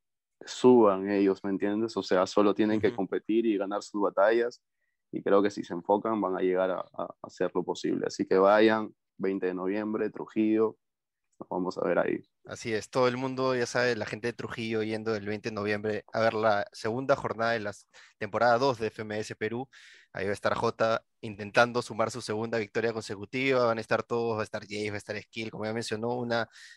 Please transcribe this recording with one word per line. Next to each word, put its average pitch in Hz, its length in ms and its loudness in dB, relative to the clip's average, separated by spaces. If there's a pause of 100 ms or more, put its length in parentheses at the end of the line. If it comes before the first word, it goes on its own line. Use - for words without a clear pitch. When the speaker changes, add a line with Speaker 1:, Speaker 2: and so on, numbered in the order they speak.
(460)
Speaker 1:
suban 104 640 6
ellos, 98 340 2
¿me 101 80 -4
entiendes? 104 460 -2
O 95 60 0
sea, 92 220 2
solo 101 300 4
tienen 107 240 2
que 104 80 2
Speaker 2:
Ujú. 92 80 -2
Speaker 1:
competir 107 500 -2
y 107 120 2
ganar 98 260 -4
sus - 180 -6
batallas, 110 640 2 (480)
y - 100 -6
creo 98 220 4
que 104 80 0
si 92 120 -8
se - 100 -12
enfocan 104 480 0
van 92 160 -2
a 87 40 -4
llegar 92 300 2
a, 87 80 -4
a - 420 -10
hacer - 320 -4
lo 90 100 0
posible. 90 440 -2
Así - 180 -4
que 95 120 2
vayan, 107 580 6 (220)
veinte 95 280 -4
de 92 80 -2
noviembre, 107 560 -4
Trujillo, 110 680 0 (640)
nos - 100 -14
vamos 92 280 -4
a 87 80 -2
ver 87 140 2
ahí. - 240 -2 (220)
Speaker 2:
Así - 280 -8
es, 104 160 -4
todo 127 180 2
el 123 100 0
mundo, 131 380 -2
ya 120 100 0
sabe, 123 300 0
la 104 100 -6
gente 107 220 -6
de 120 60 -4
Trujillo 113 500 -4
yendo 110 320 -4
el 101 100 -6
veinte 107 240 -6
de 110 60 -6
noviembre 104 560 -2
a - 80 -2
ver 113 140 4
la 107 380 2
segunda 131 440 -2
jornada 113 360 -2
de 117 80 0
la 104 120 -8
s-, - 140 -18 (320)
temporada 110 400 4
dos 123 220 2
de 113 80 -2
F 110 140 -8
M 107 180 -6
S 110 160 -8
Perú. 117 340 -6 (460)
Ahí 95 100 -6
va 101 40 -2
a 104 40 0
estar 104 200 0
Jota 113 500 0 (180)
intentando 113 600 2
sumar 113 300 -2
su 123 100 -10
segunda 113 380 -4
victoria 110 340 -2
consecutiva, 123 720 -2
van 113 140 2
a - 20 -4
estar 110 220 0
todos, 117 320 -2
va 107 60 -2
a - 20 -2
estar 104 180 -8
Jace, 107 300 -6
va 104 40 -6
a - 20 -6
estar 104 220 -10
Skill, 110 300 -10
como 104 160 -8
ya 110 80 -4
mencionó, 113 360 -4 (100)
una 117 300 -2 (280)